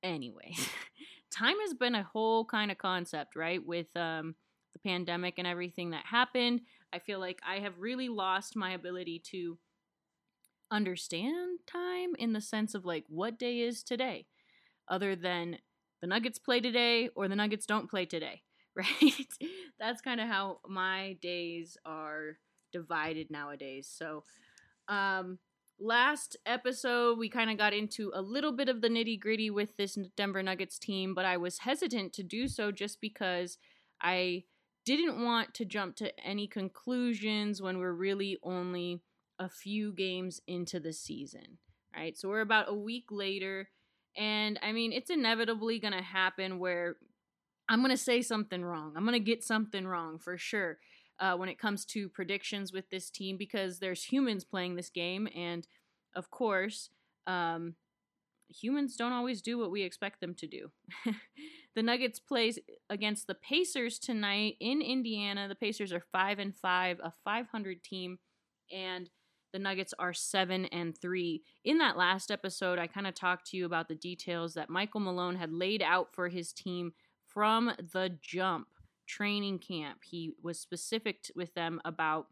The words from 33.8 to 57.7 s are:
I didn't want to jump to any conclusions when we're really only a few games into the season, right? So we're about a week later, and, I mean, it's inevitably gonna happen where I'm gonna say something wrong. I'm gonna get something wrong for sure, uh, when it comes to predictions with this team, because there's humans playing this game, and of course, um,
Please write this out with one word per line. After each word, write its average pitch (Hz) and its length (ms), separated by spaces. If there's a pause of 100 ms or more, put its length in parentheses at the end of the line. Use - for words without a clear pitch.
I 180 420 (420)
didn't 294 380
want 233 300
to - 100
jump 190 340
to - 220
any 202 280
conclusions 214 1120
when 185 160
we're 180 160
really 196 500
only 180 580 (360)
a 185 100
few 208 460
games 185 540
into 175 340
the 160 100
season, - 680 (360)
right? 160 220
So 196 100
we're 208 140
about 214 260
a 208 80
week 226 340
later, 196 600 (480)
and, 214 440
I 214 120
mean, 226 180
it's 247 180
inevitably 226 680
gonna 196 220
happen 185 580
where 175 380 (720)
I'm 226 120
gonna 262 140
say 247 260
something 208 440
wrong. 156 320
I'm 190 80
gonna 240 140
get 226 260
something 214 420
wrong 165 320
for 180 180
sure, 180 420 (400)
uh, 185 160
when 185 140
it - 100
comes 202 260
to 202 240
predictions 196 640
with 185 160
this 185 200
team, 190 280
because 190 420
there's 185 260
humans 240 400
playing 180 300
this 175 140
game, 180 460
and 170 320 (480)
of - 160
course, 208 580 (380)
um, 170 480 (720)